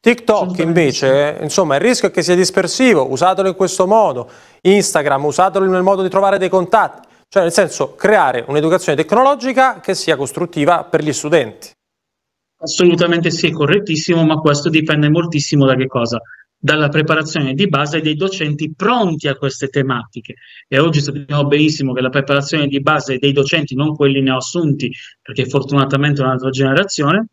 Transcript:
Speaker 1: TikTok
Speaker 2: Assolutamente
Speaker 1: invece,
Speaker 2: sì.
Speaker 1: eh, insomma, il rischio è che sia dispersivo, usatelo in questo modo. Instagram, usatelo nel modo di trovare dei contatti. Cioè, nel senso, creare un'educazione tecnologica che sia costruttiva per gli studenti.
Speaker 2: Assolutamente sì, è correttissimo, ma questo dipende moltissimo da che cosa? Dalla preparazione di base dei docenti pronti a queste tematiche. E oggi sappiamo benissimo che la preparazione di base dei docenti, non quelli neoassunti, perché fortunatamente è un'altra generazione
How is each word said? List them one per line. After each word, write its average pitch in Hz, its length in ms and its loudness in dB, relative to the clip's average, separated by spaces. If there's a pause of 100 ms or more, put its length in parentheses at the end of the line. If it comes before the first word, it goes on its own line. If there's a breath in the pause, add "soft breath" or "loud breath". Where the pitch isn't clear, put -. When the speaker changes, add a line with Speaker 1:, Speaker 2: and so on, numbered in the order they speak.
Speaker 1:
TikTok 233 380 2
Speaker 2:
Assolutamente 170 380 0
Speaker 1:
invece, 139 260 0
Speaker 2:
sì. 143 340 2
Speaker 1:
eh, - 40 -8
insomma, 151 320 0
il 143 40 2
rischio 214 280 0
è - 20 0
che - 100 -2
sia 170 140 2
dispersivo, 180 760 2
usatelo 185 380 0
in 180 60 -4
questo 185 320 0
modo. 180 420 0 (320 loud breath)
Instagram, 147 640 2
usatelo 185 400 0
nel 185 180 0
modo 190 200 2
di 185 80 -2
trovare 196 260 2
dei 185 140 -2
contatti. 185 580 0 (180 soft breath)
Cioè, 196 160 0
nel 170 100 0
senso, 170 420 -2
creare 151 520 2
un'educazione 151 520 0
tecnologica 247 840 0
che 190 140 -4
sia 160 220 -2
costruttiva 165 680 -2
per 160 180 -2
gli 151 120 -2
studenti. 147 560 -2 (880)
Speaker 2:
Assolutamente 170 720 2
sì, 165 180 -2
è - 40 2
correttissimo, 160 720 0
ma 156 120 2
questo 151 320 0
dipende 156 400 2
moltissimo 156 580 2
da 131 80 4
che 131 120 0
cosa? 117 340 -4 (360 loud breath)
Dalla 151 320 0
preparazione 151 680 -2
di 190 140 0
base 151 340 -2
dei 156 120 -2
docenti 156 600 -4
pronti 190 540 -2
a 139 80 -2
queste 135 320 -6
tematiche. 127 680 -6 (340 loud breath)
E 135 100 0
oggi 151 220 2
sappiamo 143 460 -4
benissimo 143 460 0
che 127 80 -4
la 127 80 -2
preparazione 143 580 -2
di 139 140 -2
base 139 380 -2
dei 139 140 2
docenti, 143 420 0
non 151 220 -2
quelli 139 260 2
neoassunti, 135 680 -2 (300 loud breath)
perché - 260 -6
fortunatamente 139 760 0
è - 20 0
un'altra 131 260 -2
generazione 147 840 0